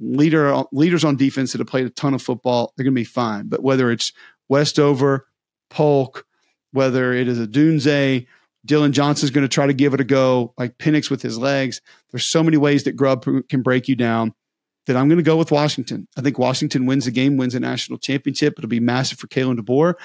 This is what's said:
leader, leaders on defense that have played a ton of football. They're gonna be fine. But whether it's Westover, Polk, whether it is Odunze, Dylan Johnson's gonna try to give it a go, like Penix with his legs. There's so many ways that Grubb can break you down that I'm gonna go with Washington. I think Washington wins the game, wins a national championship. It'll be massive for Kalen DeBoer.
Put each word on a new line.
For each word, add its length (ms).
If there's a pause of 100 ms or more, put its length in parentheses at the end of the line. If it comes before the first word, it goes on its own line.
leader, 720
leaders 320
on 120
defense 360
that 60
have 100
played 180
a 40
ton 240
of 80
football. 540
They're 80
gonna 100
be 100
fine. 440
But 140
whether 280
it's 220 (360)
Westover, 800 (400)
Polk, 580 (460)
whether 400
it 160
is 100
Odunze, 880 (400)
Dylan 260
Johnson's 400
gonna 160
try 180
to 80
give 180
it 80
a 40
go, 520
like 220
Penix 320
with 100
his 160
legs. 440 (300)
There's 140
so 200
many 120
ways 280
that 80
Grubb 340 (220)
can 140
break 260
you 80
down 380 (520)
that 100
I'm 120
gonna 140
go 140
with 140
Washington. 560 (100)
I 40
think 180
Washington 480
wins 200
the 40
game, 260
wins 180
a 60
national 380
championship. 580
It'll 120
be 100
massive 400
for 80
Kalen 320
DeBoer. 360 (100)